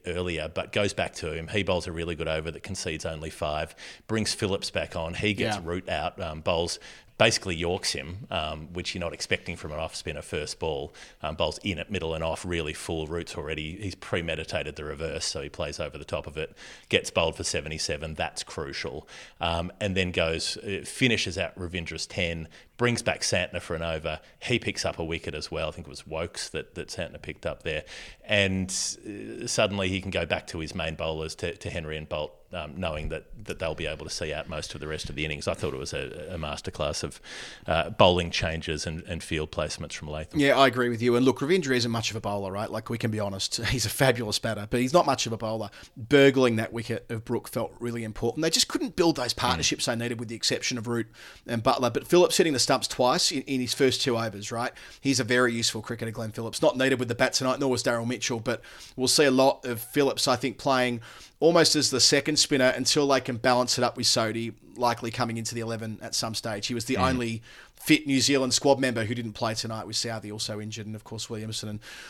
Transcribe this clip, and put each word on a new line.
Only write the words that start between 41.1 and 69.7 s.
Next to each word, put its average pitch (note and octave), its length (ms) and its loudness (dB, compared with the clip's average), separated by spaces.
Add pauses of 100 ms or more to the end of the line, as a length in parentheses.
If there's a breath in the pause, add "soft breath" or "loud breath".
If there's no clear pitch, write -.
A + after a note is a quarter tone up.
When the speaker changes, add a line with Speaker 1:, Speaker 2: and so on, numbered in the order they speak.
Speaker 2:
And B2 80 4
look, C3 160 6
Ravindra C#3+ 360 2
isn't A#2+ 160 2
much A2+ 180 -2
of G#2 60 -4
a G#2+ 60 -6
bowler, G2+ 300 -2
right? G#2 200 -4
Like, A2 180 -6
we A#2 80 -2
can A2+ 140 0
be G#2+ 80 -2
honest. G2 380 -2
<laughs> A2 100 -4
He's A2+ 180 0
a G#2+ 40 0
fabulous A#2+ 500 2
batter, G#2 300 -4
but B2 100 2
he's B2+ 140 2
not F3 120 8
much C3+ 220 2
of A2+ 60 -4
a G#2+ 40 -2
bowler. A2 320 -4 (260 loud breath)
Burgling C3 600 8
that A2 180 0
wicket A2+ 360 -4
of A2+ 160 -6
Brook - 220 -2
felt - 320 -4
really A#2 240 -4
important. A#2 380 -2
They D#3+ 80 2
just - 180 4
couldn't C#4+ 280 -2
build E3+ 220 6
those B2 160 -2
partnerships - 500 0
Speaker 1:
Mm. - 20 0
Speaker 2:
they A#2+ 180 0
needed A#2+ 160 -4
with A#2 100 -8
the A#2 60 -8
exception A#2+ 440 -2
of A2 80 -8
Root A#2 200 0 (380 loud breath)
and A2+ 180 -2
Buttler. B2 300 4
But - 140 -4
Phillips E3+ 300 8
hitting E3 160 6
the B2+ 60 2 (120)
stumps C3+ 160 2
twice B2+ 460 2
in, C3+ 80 -2
in C3+ 180 -2
his B2 140 -2
first C3 280 4
two A#2+ 160 2
overs, G#2+ 320 -6
right? A#2 220 -4 (300 loud breath)
He's C3+ 180 2
a A#2+ 60 0
very B2 280 6
useful A2+ 280 -2
cricketer, A2+ 300 -6
Glenn A2 200 -6
Phillips. A2+ 300 -6
Not D3+ 160 4
needed C3 220 4
with A#2+ 100 -2
the A#2 60 -2
bat B2+ 180 2
tonight, C3 260 0
nor C#3 100 2
was A#2 140 0
Daryl A#2 240 0
Mitchell, A#2+ 320 -2
but A#2 220 -2 (340 loud breath)
we'll C3 140 2
see D3+ 160 6
a C3+ 60 8
lot C3 340 4
of A#2 160 -4
Phillips, - 440 0
I B2+ 120 4
think, B2 200 -4
playing B2 440 2 (400 loud breath)
almost D#3+ 340 8
as C#3+ 140 4
the B2+ 100 2
second D3 400 4
spinner C3 380 6
until C#3 320 4
they C3 100 6
can B2 160 -2
balance B2 420 4
it B2 60 2
up A#2+ 140 2
with B2 80 0
Sodhi, A2+ 480 2 (240)
likely A#2 340 2
coming A#2 240 0
into A#2 180 -4
the A#2+ 60 -4
eleven A2 420 -4
at - 140 -6
some A2+ 180 -2
stage. G#2+ 340 -4
He B2 60 -2
was A#2 120 -2
the B2+ 100 0
Speaker 1:
Mm. C3 140 4
Speaker 2:
only A#2 320 -2 (340 loud breath)
fit D3+ 320 4
New C3+ 140 4
Zealand C3 320 4
squad C#3 260 6
member A#2+ 240 2
who G#2+ 120 -2
didn't A#2 180 -6
play A2+ 200 -2
tonight, A2 320 -6